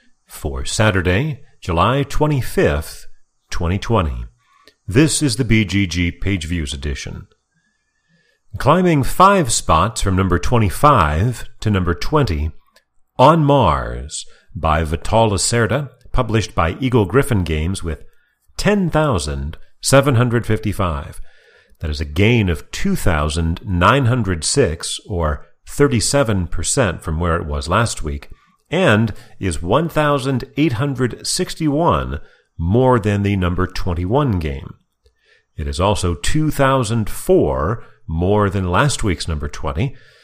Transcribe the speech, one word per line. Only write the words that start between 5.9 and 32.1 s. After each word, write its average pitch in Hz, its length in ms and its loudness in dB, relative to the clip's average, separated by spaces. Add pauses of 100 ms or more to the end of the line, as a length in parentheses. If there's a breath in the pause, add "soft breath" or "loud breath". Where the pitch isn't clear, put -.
Page 95 360 -4
Views 78 280 -4
edition. 73 540 -8 (1300)
Climbing 165 460 4
five 180 480 4
spots 90 480 0
from 95 160 2
number 90 240 2
twenty-five 110 1080 2 (120)
to 110 100 -2
number 90 240 0
twenty, 82 560 0 (680 soft breath)
On 156 240 6
Mars 73 840 0 (300 soft breath)
by 78 260 0
Vital 107 480 0
Lacerda, 120 600 0 (200)
published 110 420 0
by 90 280 0
Eagle 123 240 2
Gryphon 101 400 2
Games, 80 400 -2
with 78 180 -8 (540)
ten 190 340 0
thousand 76 680 -2 (240)
seven 135 360 4
hundred 117 300 0
fifty-five. 90 720 -2 (600 soft breath)
That 82 100 -6
is 76 100 -6
a 76 60 -6
gain 101 420 2
of - 220 -4
two 196 260 -2
thousand 82 680 0
nine 107 440 4
hundred 98 380 0
six, - 640 -2
or 78 380 -4 (240 soft breath)
thirty-seven 120 800 0
percent - 560 -2
from 80 180 -4
where 85 160 0
it - 80 -6
was 73 240 -6
last 110 340 0
week, 71 280 -8 (400 soft breath)
and 117 420 2 (260 loud breath)
is 85 220 -4
one 123 300 0
thousand 143 540 -2 (120)
eight 151 160 2
hundred 127 540 -4
sixty-one 139 960 -2 (340 soft breath)